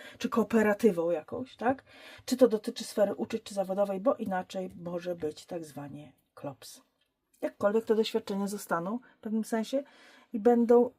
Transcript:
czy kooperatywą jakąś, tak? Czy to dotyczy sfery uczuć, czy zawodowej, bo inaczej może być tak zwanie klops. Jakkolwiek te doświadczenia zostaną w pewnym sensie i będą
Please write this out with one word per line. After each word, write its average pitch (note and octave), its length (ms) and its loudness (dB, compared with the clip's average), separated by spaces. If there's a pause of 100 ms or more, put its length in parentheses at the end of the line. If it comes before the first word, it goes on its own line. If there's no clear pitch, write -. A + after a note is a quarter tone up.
(180)
czy - 100 -4
kooperatywą G#3 800 2
jakąś, A3+ 460 -6
tak? B3+ 280 -2 (400)
Czy B3+ 120 -2
to B3 120 8
dotyczy A3 360 -2
sfery G3 300 0
uczuć, - 280 -6
czy G#3 120 -14
zawodowej, G3 460 -2
bo A#3 140 2
inaczej F#3 640 -6
może F3 380 -8
być D#3 320 -8
tak E3+ 180 -10
zwanie C#3+ 480 -16 (220)
klops. - 460 -14 (600)
Jakkolwiek G#3 440 0
te A3+ 100 4
doświadczenia G#3 520 0
zostaną G3 520 -4 (200)
w - 20 -20
pewnym A3 240 -4
sensie A#3 380 -2 (500)
i A#3 80 -4
będą A#3+ 580 6